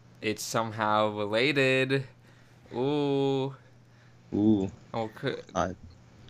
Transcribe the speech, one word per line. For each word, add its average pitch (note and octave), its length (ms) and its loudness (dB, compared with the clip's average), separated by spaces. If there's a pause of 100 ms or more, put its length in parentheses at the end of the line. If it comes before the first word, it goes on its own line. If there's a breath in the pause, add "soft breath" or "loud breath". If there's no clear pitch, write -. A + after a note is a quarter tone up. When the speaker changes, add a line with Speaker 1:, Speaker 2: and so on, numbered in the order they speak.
(200)
Speaker 1:
it's G#2+ 220 -4
somehow G#2+ 720 0
related." C3 880 2 (680 soft breath)
Ooh. C#3 800 0 (800 soft breath)
Speaker 2:
Ooh. G#2 360 2 (240)
Speaker 1:
Okay. A#2 420 -6 (180)
Speaker 2:
Uh, F2+ 200 -2 (560)